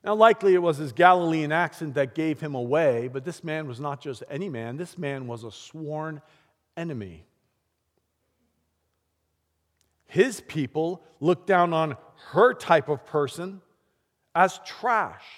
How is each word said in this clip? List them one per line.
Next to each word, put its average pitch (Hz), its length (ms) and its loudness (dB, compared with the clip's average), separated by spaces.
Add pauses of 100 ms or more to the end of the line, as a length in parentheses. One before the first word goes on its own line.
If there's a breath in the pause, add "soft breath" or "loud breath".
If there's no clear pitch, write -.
Now, 208 100 -2
likely 214 400 6
it 180 80 2
was 165 140 2
his 143 160 -8
Galilean 165 580 4
accent 160 440 -4
that 139 200 -2
gave 160 240 -2
him 147 160 -8
away, 127 540 0
but 131 160 -10
this 170 180 -12
man 156 240 -8
was 123 140 -12
not 143 200 -8
just 135 300 -12
any 175 180 -8
man. 120 280 -8
This 175 200 -14
man 139 300 -8
was 117 160 -12
a 113 80 -14
sworn 156 720 -12 (540 soft breath)
enemy. 110 500 -12 (2750)
His 220 340 0
people 160 640 -6 (140 soft breath)
looked 170 300 0
down 175 260 4
on 160 220 -2 (340)
her 220 240 6
type 160 340 2
of 147 180 -4
person 170 540 -6 (760)
as 185 300 2
trash - 600 -4 (140)